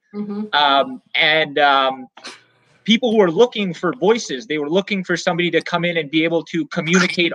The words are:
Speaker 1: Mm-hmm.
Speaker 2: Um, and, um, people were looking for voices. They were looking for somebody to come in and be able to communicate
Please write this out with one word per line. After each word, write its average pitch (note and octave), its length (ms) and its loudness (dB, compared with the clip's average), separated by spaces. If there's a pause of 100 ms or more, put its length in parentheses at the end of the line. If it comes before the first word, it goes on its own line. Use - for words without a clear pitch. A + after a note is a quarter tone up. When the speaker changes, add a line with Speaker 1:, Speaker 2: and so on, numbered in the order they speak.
(140)
Speaker 1:
Mm-hmm. G#3 380 -8
Speaker 2:
Um, C#3 480 2 (140)
and, D3+ 440 0
um, C3+ 480 2 (800)
people A3+ 320 2
were F#3+ 140 4
looking G3+ 440 0
for E3+ 200 -4
voices. E3 520 -2
They D3+ 120 -4
were D3 120 -6
looking F#3+ 340 -2
for F3 120 -4
somebody E3+ 340 -2
to D#3 100 0
come E3+ 240 -4
in F3 120 -2
and D3+ 140 -4
be D#3+ 140 2
able E3 220 0
to D#3+ 220 -4
communicate F3 680 0